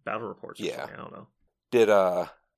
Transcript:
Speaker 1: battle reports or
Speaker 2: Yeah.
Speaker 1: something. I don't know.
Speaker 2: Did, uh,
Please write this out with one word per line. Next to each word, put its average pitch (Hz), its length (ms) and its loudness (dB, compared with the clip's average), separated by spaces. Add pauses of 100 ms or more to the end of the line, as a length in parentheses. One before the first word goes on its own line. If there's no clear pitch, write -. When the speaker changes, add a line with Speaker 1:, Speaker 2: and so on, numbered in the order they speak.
Speaker 1:
battle 110 240 -8
reports - 320 -16
or 98 40 -10
Speaker 2:
Yeah. - 140 -6
Speaker 1:
something. - 160 -12
I - 80 -16
don't 78 100 -16
know. - 160 -20 (420)
Speaker 2:
Did, 113 200 6
uh, 90 360 4 (320)